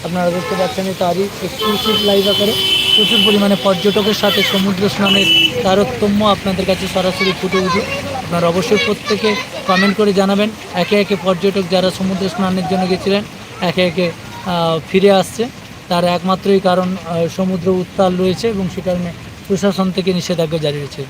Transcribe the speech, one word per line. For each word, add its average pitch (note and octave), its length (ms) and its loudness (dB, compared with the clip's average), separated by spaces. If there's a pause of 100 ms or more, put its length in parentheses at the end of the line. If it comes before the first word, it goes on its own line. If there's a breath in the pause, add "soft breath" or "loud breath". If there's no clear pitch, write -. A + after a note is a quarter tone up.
আপনারা F3 280 0
দেখতে F3+ 280 -2
পাচ্ছেন F#3+ 280 -2
এই F#3+ 120 -4
তারই F#3 280 0 (160)
এক্সক্লুসিভ G#3 640 0
লাইভ G3 220 4
আকারে। G#3 260 2 (420)
প্রচুর A3+ 300 4
পরিমাণে G3+ 380 4
পর্যটকের G3 500 2
সাথে G3+ 300 0
সমুদ্র G3 460 0
স্নানের E4 760 2
তারতম্য G3+ 640 2
আপনাদের F#3+ 400 0
কাছে F#3+ 280 -2
সরাসরি F#3 480 0
ফুটে F#3+ 160 -2
উঠুক। G3+ 580 -2
আপনারা E3+ 320 0
অবশ্যই F3+ 380 2
প্রত্যেকে G#3 500 -2 (320)
কমেন্ট F#3+ 300 2
করে G#3 160 2
জানাবেন। G3 360 2 (240)
একে F3+ 280 2
একে G3+ 220 0
পর্যটক F#3+ 480 0
যারা F3+ 200 2
সমুদ্র F#3+ 380 -2
স্নানের F#3 420 -2
জন্য F#3 180 0
গেছিলেন G3 340 0 (380)
একে F3+ 260 0
একে, E3+ 240 0 (340)
আহ, E3 340 0 (120)
ফিরে F#3+ 200 6
আসছে, G3 360 2 (400)
তার F3 160 0
একমাত্রই F#3 560 2
কারণ, F#3 360 0 (100)
আহ, E3 220 -2 (100)
সমুদ্র F#3 340 0
উত্তাল F#3 460 0
রয়েছে F#3 300 0
এবং G3 280 -2
সে F#3 100 -6
কারণে F3+ 260 -2 (360)
প্রশাসন F#3+ 440 0
থেকে F#3 220 -2
নিষেধাজ্ঞা E3 440 -2
জারি D3 200 -2
রয়েছে। C#3 320 -8